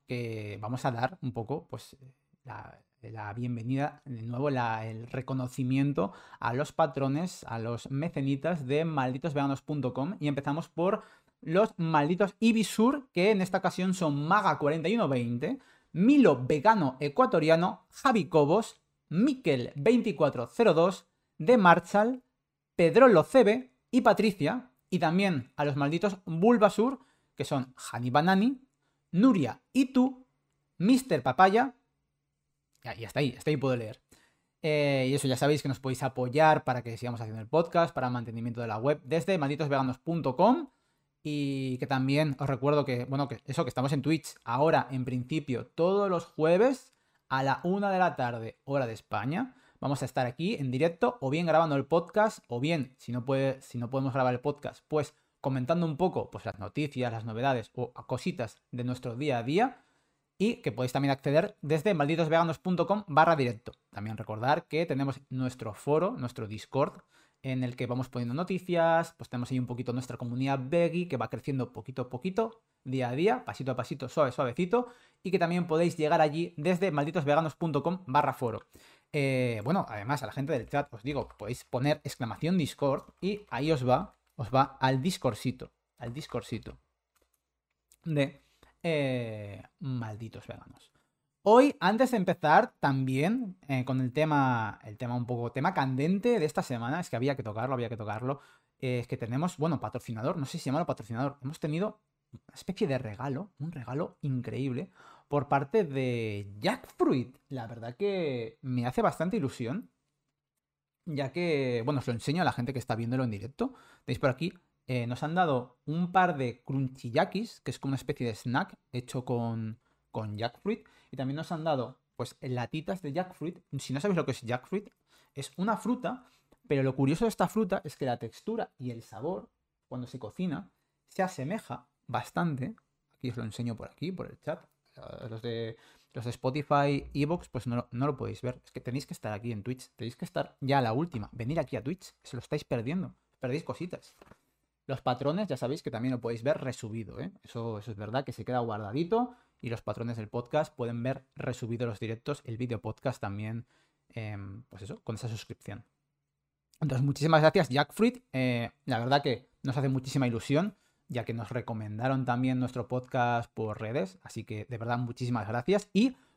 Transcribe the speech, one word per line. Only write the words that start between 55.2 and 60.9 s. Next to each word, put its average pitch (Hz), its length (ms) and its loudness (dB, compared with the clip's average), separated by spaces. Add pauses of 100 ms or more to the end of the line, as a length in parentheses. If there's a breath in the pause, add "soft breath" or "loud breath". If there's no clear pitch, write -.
comentando 135 440 0
un 156 120 -2
poco, 160 340 0
pues, - 140 -10
las 101 120 -6
noticias, 123 540 -4
las 110 140 -8
novedades 117 500 -2
o 123 160 -6
cositas 127 720 -6 (100)
de 123 140 -6
nuestro 123 320 -6
día 135 220 0
a 113 40 -6
día, 196 400 0 (540 soft breath)
y 226 240 0
que 143 100 -2
podéis 123 220 -2